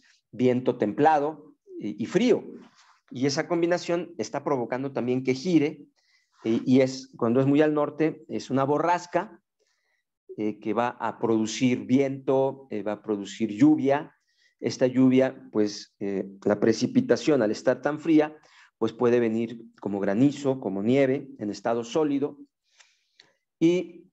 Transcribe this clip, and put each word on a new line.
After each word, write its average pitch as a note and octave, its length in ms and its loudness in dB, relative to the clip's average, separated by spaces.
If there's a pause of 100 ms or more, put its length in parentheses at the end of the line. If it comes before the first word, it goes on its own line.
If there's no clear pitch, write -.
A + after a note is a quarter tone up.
(320)
viento B2 460 0
templado D3 800 0 (240)
y, - 220 -8
y - 60 -4
frío. G3+ 360 2 (680)
Y B2+ 140 -4
esa D3 220 -2
combinación E3+ 680 -2
está D3 260 -8
provocando C3+ 500 -4
también B2+ 300 -2
que C3 100 0
gire, D3+ 520 0 (580)
eh, A2+ 220 0
y B2+ 140 6
es, C3 380 0
cuando B2 240 2
es C3+ 40 2
muy C#3+ 160 4
al D3+ 120 4
norte, D3 560 -2
es - 200 -8
una C3+ 140 0
borrasca, E3 760 -2 (1000)
eh, G#2+ 220 -4
que A2 140 -4
va A#2 140 0
a A2+ 320 -8
producir A2 640 0
viento, C3+ 840 0
eh, G#2 140 -8
va G#2 100 -4
a G2+ 80 -10
producir G#2 500 -4
lluvia. C#3 640 2 (460)
Esta A#2+ 260 0
lluvia, C3 640 2
pues, G#2 480 -2
eh, G2 260 -4 (200)
la G#2 120 2
precipitación, B2 840 2
al G#2+ 100 0
estar B2+ 300 -2
tan D3 180 -4
fría, D3+ 380 2 (400)
pues A2+ 160 -2
puede A#2+ 260 2
venir A#2 420 -2 (200)
como G2+ 180 -4
granizo, C3 640 0
como G2 200 -4
nieve, C3+ 460 0 (100)
en G#2+ 120 -8
estado A#2 340 -4
sólido. C#3+ 540 -2 (1200)
Y F3 540 0